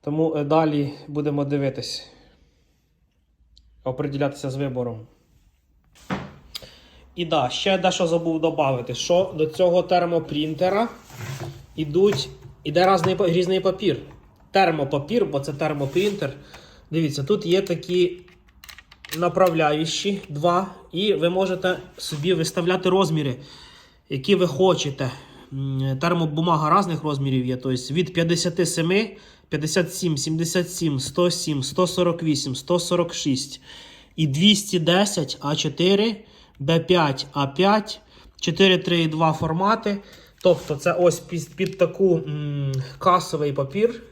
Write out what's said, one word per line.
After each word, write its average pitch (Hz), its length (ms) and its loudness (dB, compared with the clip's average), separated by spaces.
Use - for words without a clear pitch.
Тому, 160 340 -2
е, 147 80 -2
далі 147 500 0
будемо 143 380 -2
дивитись, 139 640 -4
оприділятися 139 680 -4
з 127 60 -8
вибором. 123 520 -6
І 175 100 -4
да, 151 240 2
ще 190 280 0
дещо 180 300 2
забув 165 340 0
добавити, 135 540 0
що 185 400 2
до 156 100 0
цього 175 380 2
термопринтера 170 1040 0
ідуть, 170 540 2
іде 175 300 4
різний 185 220 2
па-, 185 120 2
різний 180 320 2
папір. 185 380 0
Термопапір, 165 760 2
бо 143 140 -4
це 143 140 -6
термопринтер. 151 800 -2
Дивіться, 151 320 -2
тут 208 220 0
є 180 160 2
такі 180 600 0
направляючі 165 1120 0
два, 175 380 0
і 196 220 0
ви 170 160 0
можете 185 500 -2
собі 160 360 -2
виставляти 175 560 0
розміри, 156 460 0
які 185 260 0
ви 175 120 2
хочете. 147 640 0
М, 135 480 -2
термобумага 165 800 2
різних 165 240 -2
розмірів 139 420 0
є, 127 120 -2
тобто 131 360 -4
від 170 200 0
п'ятдесяти 170 520 0
семи, 180 520 0
п'ятдесят 156 460 -2
сім, 165 220 -2
сімдесят 165 540 -2
сім, 147 280 -2
сто 175 320 0
сім, 147 320 -4
сто 180 240 0
сорок 175 360 0
вісім, 139 320 -2
сто 175 240 0
сорок 170 340 0
шість - 480 -4
і 156 120 0
двісті 185 520 4
десять 170 600 2
А 147 140 -2
чотири, 196 600 2
Б 165 200 2
п'ять, 165 520 2
А 139 160 -2
п'ять, 202 540 0
чотири 180 360 4
три 175 240 0
і 165 60 2
два 156 260 2
формати. 196 640 0
Тобто 160 320 2
це 170 180 0
ось 175 260 4
під, - 360 -10
під 185 220 -4
таку, 175 400 4
м, 147 540 -4
касовий 170 560 0
папір 190 580 0